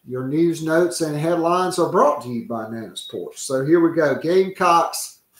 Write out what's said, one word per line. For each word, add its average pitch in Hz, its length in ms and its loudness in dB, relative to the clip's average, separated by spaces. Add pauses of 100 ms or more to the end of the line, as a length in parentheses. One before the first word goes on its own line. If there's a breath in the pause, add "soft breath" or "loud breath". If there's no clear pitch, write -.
your 127 220 -6
news, 160 340 0
notes, 165 380 2
and 156 160 -2
headlines 170 640 0
are 165 120 2
brought 247 340 2
to 123 40 -10
you 117 180 -6
by 113 220 -8
Nana's 110 420 -12
Porch. 90 280 -12
So 135 260 -4
here 165 160 4
we 165 160 2
go. 147 200 2
Gamecocks 175 1040 0 (200 soft breath)